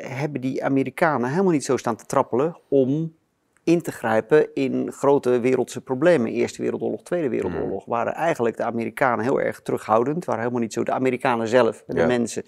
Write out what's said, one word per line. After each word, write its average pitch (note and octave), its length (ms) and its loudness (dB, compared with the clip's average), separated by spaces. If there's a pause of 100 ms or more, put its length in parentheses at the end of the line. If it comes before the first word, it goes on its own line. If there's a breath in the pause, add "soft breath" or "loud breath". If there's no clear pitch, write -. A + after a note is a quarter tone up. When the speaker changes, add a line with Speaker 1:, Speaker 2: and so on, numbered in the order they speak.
(200)
Speaker 1:
hebben C#3+ 220 -4
die C3 220 -4
Amerikanen C3+ 640 0
helemaal F3+ 220 2
niet D3 140 0
zo B2+ 120 2
staan A#2 180 -2
te - 100 -20
trappelen C3+ 520 0 (100)
om C#3 480 0 (480)
in E3 180 4
te D#3 100 -8
grijpen A#2 640 2
in B2+ 380 -2
grote C3 480 2
wereldse B2 420 0
problemen. C3 500 2
Eerste A#2 300 -4
Wereldoorlog, A2+ 420 -4
Tweede E3+ 260 -4
Wereldoorlog. G#2+ 520 -4
Speaker 2:
Mhm. - 80 -20
Speaker 1:
Waren A#2 240 -2
eigenlijk C3+ 440 0
de A2+ 60 -4
Amerikanen A2+ 640 0
heel C3+ 160 0
erg A2+ 200 -4
terughoudend. B2+ 640 0
Waren A2+ 160 -2
helemaal A#2+ 200 -2
niet A2+ 120 -4
zo A#2 100 -2
de A2 80 -2
Amerikanen B2+ 560 0
zelf, A2+ 400 4
de - 120 -8
Speaker 2:
Ja. E2 60 4
Speaker 1:
mensen. A#2+ 420 -2